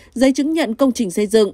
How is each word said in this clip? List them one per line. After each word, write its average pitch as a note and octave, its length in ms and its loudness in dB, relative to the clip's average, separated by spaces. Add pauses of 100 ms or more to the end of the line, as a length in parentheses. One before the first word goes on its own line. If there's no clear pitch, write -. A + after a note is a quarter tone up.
(140)
giấy C4+ 180 2
chứng D4 220 -2
nhận C4 200 -2
công C4+ 180 0
trình G#3 200 -4
xây G#3 160 -2
dựng, G#3 260 2